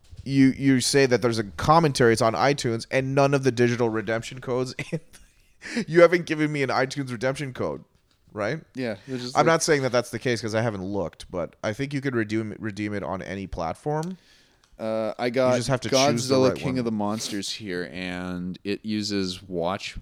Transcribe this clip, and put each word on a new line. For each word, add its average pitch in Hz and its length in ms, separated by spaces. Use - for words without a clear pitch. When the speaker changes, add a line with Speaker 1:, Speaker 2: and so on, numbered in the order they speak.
Speaker 1:
you, 135 220
you 135 240
say 139 240
that 120 160
there's 113 180
a 107 60
commentary, 139 680
it's 113 100
on 113 120
iTunes, 117 580
and 135 240
none 139 180
of 135 120
the 131 60
digital 120 360
redemption 113 540
codes. 127 380
<laughs> 147 60
You 165 140
haven't 170 240
given 151 260
me 147 120
an 127 60
iTunes 131 440
redemption 131 400
code, 78 320
right? 107 260
Speaker 2:
Yeah, 120 200
they're 131 120
just 123 180
Speaker 1:
I'm 147 80
Speaker 2:
like 165 80
Speaker 1:
not 165 100
saying 143 200
that 123 100
that's 123 160
the 117 100
case 120 220
'cause 107 120
I 110 80
haven't 104 220
looked, 95 480
but 85 320
I 107 80
think 139 220
you 139 80
could 135 120
redeem, 110 460
redeem 104 340
it 98 100
on 87 180
any 95 260
platform. 151 720
Speaker 2:
Uh, 110 380
I 123 140
got 127 220
Speaker 1:
You 123 40
just 120 120
have 127 120
to 117 80
choose 135 380
the 131 80
Speaker 2:
Godzilla 131 140
Speaker 1:
right - 100
Speaker 2:
King 131 140
Speaker 1:
one. 127 40
Speaker 2:
of 123 80
the 113 60
Monsters 104 580
here, 90 420
and 90 720
it 101 220
uses 101 560
watch, 90 600